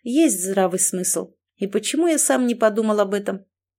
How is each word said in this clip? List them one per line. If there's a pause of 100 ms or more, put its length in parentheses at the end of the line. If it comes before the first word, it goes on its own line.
есть
здравый
смысл. (200)
И
почему
я
сам
не
подумал
об
этом?» (340)